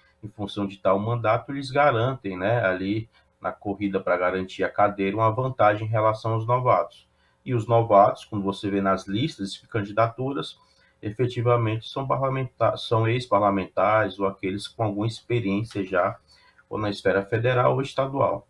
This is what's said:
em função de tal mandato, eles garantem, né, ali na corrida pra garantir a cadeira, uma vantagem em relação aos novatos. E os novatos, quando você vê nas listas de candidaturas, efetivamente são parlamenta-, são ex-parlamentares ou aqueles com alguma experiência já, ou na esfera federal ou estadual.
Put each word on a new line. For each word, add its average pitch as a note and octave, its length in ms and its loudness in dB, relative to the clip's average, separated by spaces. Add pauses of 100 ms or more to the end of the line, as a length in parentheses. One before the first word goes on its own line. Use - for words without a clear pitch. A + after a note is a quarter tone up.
(220)
em A2+ 80 -14
função G2+ 360 -6
de F#2+ 120 -10
tal G2 200 2
mandato, A2+ 540 0
eles C#3 180 -8
garantem, B2+ 680 0
né, G#2+ 280 0
ali F#2+ 440 -2 (320)
na F2+ 100 -4
corrida G2 480 -4
pra F2+ 160 0
garantir F#2 480 -2
a F2+ 60 0
cadeira, G2+ 480 0
uma A2+ 120 2
vantagem G#2+ 560 2
em A2 40 -6
relação A2 420 0
aos A2 160 -2
novatos. B2 600 0 (340)
E B2+ 100 -4
os A2+ 140 -2
novatos, A2 560 6
quando G#2 180 -6
você G2 280 -4
vê G2 100 0
nas F#2+ 260 0
listas G2+ 480 -4
de - 140 -18
candidaturas, A#2 920 -2 (440)
efetivamente A2+ 880 0
são C3+ 180 -6
parlamenta-, C3 720 -2
são A2+ 280 0
ex-parlamentares G2+ 1120 2
ou G2 80 -2
aqueles G2 400 -4
com - 180 -6
alguma G#2 240 -2
experiência G#2 760 -4
já, F#2 340 0 (520)
ou G2+ 80 -8
na G#2 120 -2
esfera G2 360 0
federal B2 480 2
ou C3 80 0
estadual. C3+ 680 -2